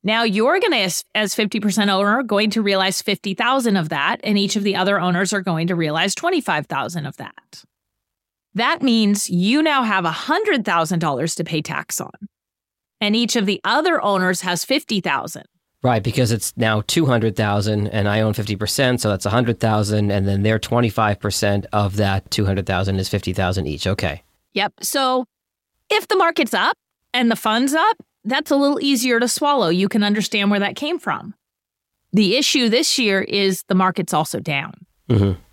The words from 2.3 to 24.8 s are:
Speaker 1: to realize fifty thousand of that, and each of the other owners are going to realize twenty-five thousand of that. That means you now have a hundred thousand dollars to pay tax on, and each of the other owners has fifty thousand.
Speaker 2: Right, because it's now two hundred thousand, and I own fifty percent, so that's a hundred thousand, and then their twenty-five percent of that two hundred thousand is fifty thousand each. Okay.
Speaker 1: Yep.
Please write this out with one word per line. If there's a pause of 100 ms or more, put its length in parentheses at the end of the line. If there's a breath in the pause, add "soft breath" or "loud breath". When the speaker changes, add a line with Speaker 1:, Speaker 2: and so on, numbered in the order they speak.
Speaker 1:
to
realize
fifty
thousand
of
that,
and
each
of
the
other
owners
are
going
to
realize
twenty-five
thousand
of
that. (920)
That
means
you
now
have
a
hundred
thousand
dollars
to
pay
tax
on, (880)
and
each
of
the
other
owners
has
fifty
thousand. (380)
Speaker 2:
Right,
because
it's
now
two
hundred
thousand,
and
I
own
fifty
percent,
so
that's
a
hundred
thousand,
and
then
their
twenty-five
percent
of
that
two
hundred
thousand
is
fifty
thousand
each.
Okay. (300)
Speaker 1:
Yep.